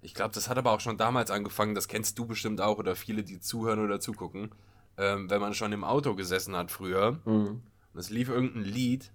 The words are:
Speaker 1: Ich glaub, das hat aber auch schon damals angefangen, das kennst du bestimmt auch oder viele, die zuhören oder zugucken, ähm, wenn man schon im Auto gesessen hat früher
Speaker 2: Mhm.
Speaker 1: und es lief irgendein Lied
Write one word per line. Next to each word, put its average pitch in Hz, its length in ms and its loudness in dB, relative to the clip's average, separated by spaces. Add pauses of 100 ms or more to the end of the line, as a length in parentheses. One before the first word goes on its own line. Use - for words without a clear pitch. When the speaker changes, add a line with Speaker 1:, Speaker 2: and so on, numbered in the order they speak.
Speaker 1:
Ich - 140 -16
glaub, 110 180 -2
das 110 160 -4
hat 123 80 2
aber 123 160 6
auch 107 80 2
schon 110 160 -2
damals 117 340 4
angefangen, 104 440 0
das 95 120 -2
kennst 110 320 -4
du 120 60 -2
bestimmt 110 360 -2
auch 104 180 4
oder 95 160 0
viele, 107 280 -4
die 90 160 -10
zuhören 110 440 0
oder 101 160 0
zugucken, 101 520 -8 (460)
ähm, 98 320 0
wenn 101 120 4
man 104 140 -2
schon 107 180 0
im 104 100 -4
Auto 123 320 2
gesessen 92 400 -2
hat 87 160 -2
früher 95 540 2
Speaker 2:
Mhm. 107 360 2 (320)
Speaker 1:
und - 60 -14
es 90 120 -8
lief 120 180 -2
irgendein 123 360 0
Lied 123 500 0